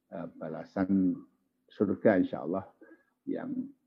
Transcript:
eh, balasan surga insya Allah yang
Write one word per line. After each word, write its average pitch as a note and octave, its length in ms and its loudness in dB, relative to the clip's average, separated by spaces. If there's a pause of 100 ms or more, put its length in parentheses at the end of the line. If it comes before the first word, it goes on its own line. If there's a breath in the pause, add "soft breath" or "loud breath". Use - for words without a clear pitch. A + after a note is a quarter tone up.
(100)
eh, E2+ 240 -10
balasan F2+ 800 0 (560)
surga G2+ 480 4
insya F2 240 0
Allah F2+ 240 -4 (560 soft breath)
yang - 320 -6 (320)